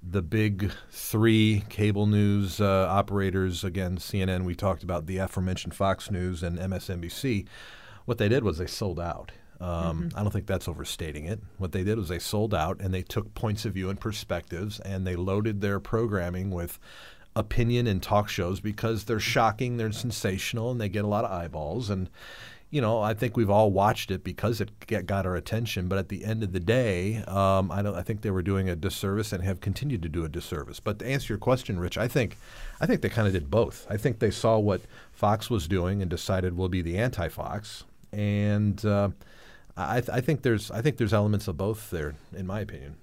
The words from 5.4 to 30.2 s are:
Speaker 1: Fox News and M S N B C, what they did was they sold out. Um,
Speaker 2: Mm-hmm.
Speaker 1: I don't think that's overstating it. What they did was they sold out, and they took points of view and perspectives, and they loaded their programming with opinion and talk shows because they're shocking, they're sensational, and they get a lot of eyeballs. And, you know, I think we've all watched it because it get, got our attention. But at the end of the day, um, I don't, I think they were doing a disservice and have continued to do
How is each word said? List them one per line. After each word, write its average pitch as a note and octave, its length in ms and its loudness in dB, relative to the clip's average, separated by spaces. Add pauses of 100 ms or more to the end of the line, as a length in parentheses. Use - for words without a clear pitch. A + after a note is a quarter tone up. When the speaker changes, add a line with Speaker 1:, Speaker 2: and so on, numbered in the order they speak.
Speaker 1:
Fox G2 360 0
News F2+ 340 -2
and F2 140 -2
M F#2+ 140 -2
S F2+ 160 -6
N F2 120 -4
B E2+ 80 -6
C, G#2 360 -2 (600)
what A#2 140 -2
they G#2 100 4
did B2 160 4
was E2+ 140 2
they F2+ 80 -2
sold F2 340 -4
out. E2 320 -6 (280)
Um, E2+ 480 -2
Speaker 2:
Mm-hmm. - 100 -6
Speaker 1:
I G2+ 40 0
don't G2+ 100 0
think G2+ 140 -4
that's F#2+ 220 -2
overstating D2+ 560 -8
it. G#2 160 -4 (180)
What F#2 140 -4
they F#2+ 100 0
did G#2+ 160 2
was F#2 100 -2
they F2 100 -2
sold G#2 360 0
out, E2 260 0
and F#2 140 -2
they F#2 80 -2
took G#2+ 320 -6
points G#2 300 -2
of G#2+ 100 -4
view F#2+ 160 -2
and G2+ 100 -4
perspectives, G#2 800 -6
and F#2+ 240 -4
they F#2 120 -2
loaded G2+ 440 0
their G2+ 200 0
programming G2 720 -2
with F2 280 -4 (560)
opinion A#2+ 520 2
and F#2+ 160 2
talk G#2 260 2
shows F#2 320 -2
because A2 440 -2
they're A2+ 160 0
shocking, A#2+ 560 2
they're A2 160 -2
sensational, A2 800 -2
and B2 80 -2
they G#2 80 0
get G2+ 160 0
a G#2 40 0
lot G#2 160 2
of A2 60 -2
eyeballs. E2+ 580 -4
And, F#2+ 220 -2 (580)
you D3 140 0
know, A2 180 2
I A2 140 2
think A2 240 0
we've A2 100 4
all G#2 220 8
watched G2 400 2
it F#2+ 120 -4
because G#2 380 -2
it G2+ 100 -4 (160)
get, G2 200 -2
got G2 180 0
our F2+ 100 0
attention. F#2 540 -2
But F#2+ 80 0
at F#2+ 140 -2
the G2 160 -6
end A2 160 -2
of F#2+ 100 -2
the F#2 80 -2
day, G#2+ 640 2
um, F#2+ 460 4
I G2 100 -2
don't, G2+ 140 0
I F2+ 80 -4
think G#2 180 -4
they A2 100 -2
were F#2+ 120 0
doing F#2+ 260 2
a F2 80 0
disservice G2 560 -2
and F2 120 -4
have F#2 160 -2
continued G2+ 420 -2
to E2 80 -4
do E2 160 -2